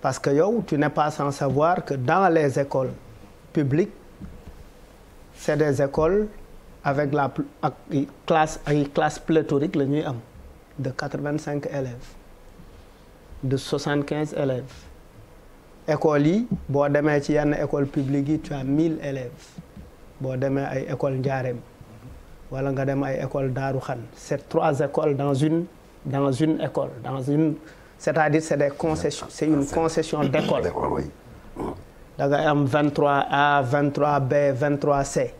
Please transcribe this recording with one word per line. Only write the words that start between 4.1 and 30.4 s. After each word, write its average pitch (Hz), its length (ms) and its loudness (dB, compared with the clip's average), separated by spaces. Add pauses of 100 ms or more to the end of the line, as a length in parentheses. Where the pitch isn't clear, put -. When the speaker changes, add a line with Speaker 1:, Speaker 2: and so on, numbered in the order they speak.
Speaker 1:
c'est 151 200 0
des 147 260 2
écoles 165 460 2 (560)
avec 143 300 0
la 139 160 2
pl-, 143 160 -4 (160)
ak 139 120 -2 (200)
i 139 120 0 (220)
classe, 156 400 2
ay 147 160 2 (100)
classe 151 260 0
pléthorique 156 580 2
la 139 80 2
ñuy 147 180 0
am, 135 140 -4 (600)
de 135 120 -4
quatre-vingt-cinq 147 760 -4
élèves, 127 420 -6 (1300)
de 135 140 0
soixante-quinze 147 800 -2
élèves. 135 400 -4 (1120)
Écoles 147 400 2
yi, 220 200 2 (200)
boo 143 220 2
demee 147 320 4
ci 147 160 -2
yenn 147 160 2
école 147 340 0
publique 139 400 0
yi, 151 120 0
tu - 140 -8
as 135 120 -6
mille 156 360 2
élèves. 135 300 -8 (880)
Boo 131 160 -4
demee 139 340 0
ay 135 220 -4
école 139 280 -2
Ndiarème, 127 400 -2 (920)
wala 135 200 -2
nga 135 140 -2
dem 139 180 0
ay 135 200 -2
école 135 300 -2
Darou 135 260 -2
Khan. 127 200 -8 (160)
C'est - 340 -6
trois 160 320 2
écoles 147 340 2
dans 139 180 0
une, 156 300 2 (420)
dans 139 280 0
une 156 260 2
école, 135 300 -2 (120)
dans 131 200 -6
une, 147 340 2 (420)
c'est-à-dire 156 460 2
c'est 156 140 0
des 139 200 2
concessions, 156 520 -2
c'est - 180 -2
une 143 180 4
concession 160 600 0
d'école. 139 380 2